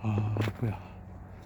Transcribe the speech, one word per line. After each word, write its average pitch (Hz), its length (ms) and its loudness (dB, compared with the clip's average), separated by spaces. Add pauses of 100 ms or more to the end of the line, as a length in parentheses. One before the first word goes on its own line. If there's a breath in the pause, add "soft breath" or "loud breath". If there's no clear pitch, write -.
아, 107 340 4 (240)
뭐야. 107 200 2 (680 loud breath)